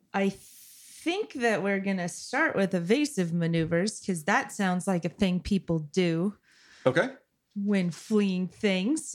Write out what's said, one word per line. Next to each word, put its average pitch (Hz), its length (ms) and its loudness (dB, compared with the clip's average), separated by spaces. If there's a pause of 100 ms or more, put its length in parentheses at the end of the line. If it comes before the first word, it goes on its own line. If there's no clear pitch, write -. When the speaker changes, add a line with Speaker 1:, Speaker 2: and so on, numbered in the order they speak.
(120)
Speaker 1:
I 196 180 0
think - 1040 -8
that 226 280 0
we're 196 180 0
gonna 190 300 -2
start - 460 -2
with 190 180 2
evasive 185 580 0
maneuvers, 170 720 0
'cause 165 200 -4
that 233 280 0
sounds 180 340 0
like 175 200 0
a - 20 -4
thing 180 320 0
people 175 380 0
do 170 580 0 (500)
Speaker 2:
Okay. 165 240 4 (460)
Speaker 1:
when 196 340 2
fleeing 185 580 0
things. 208 680 -2